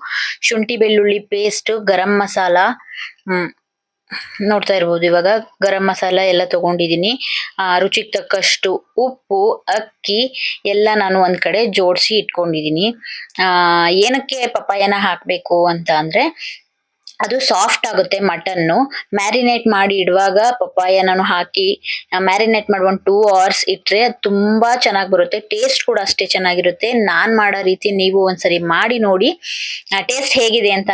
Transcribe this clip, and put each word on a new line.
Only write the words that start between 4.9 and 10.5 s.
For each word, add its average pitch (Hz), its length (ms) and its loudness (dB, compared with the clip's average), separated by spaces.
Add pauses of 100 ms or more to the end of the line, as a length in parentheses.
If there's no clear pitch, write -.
ಇವಾಗ 175 220 2 (360)
ಗರಂ 196 240 0
ಮಸಾಲ 185 320 0
ಎಲ್ಲ 185 260 2
ತಗೊಂಡಿದ್ದೀನಿ. 175 760 0 (400)
ಆ, 185 180 0
ರುಚಿಗೆ 196 340 0
ತಕ್ಕಷ್ಟು - 840 -2
ಉಪ್ಪು, 226 540 0
ಅಕ್ಕಿ 208 680 -4 (440)